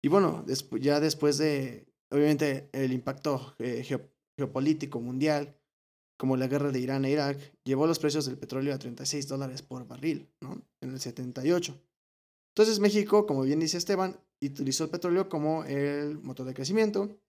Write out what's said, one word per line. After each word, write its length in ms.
Y 60
bueno, 360
despu-, 340
ya 200
después 400
de, 480
obviamente, 600
el 220
impacto, 640
eh, 260
geo-, 280
geopolítico 640
mundial, 560
como 160
la 120
guerra 240
de 100
Irán 240
e 60
Irak, 260
llevó 220
los 100
precios 280
del 120
petróleo 380
a 20
treinta 260
y 20
seis 240
dólares 320
por 260
barril, 400
¿no? 200
En 100
el 80
setenta 460
y 80
ocho. 260
Entonces 280
México, 440
como 180
bien 180
dice 160
Esteban, 420
utilizó 400
el 60
petróleo 400
como 340
el 560
motor 260
de 80
crecimiento 640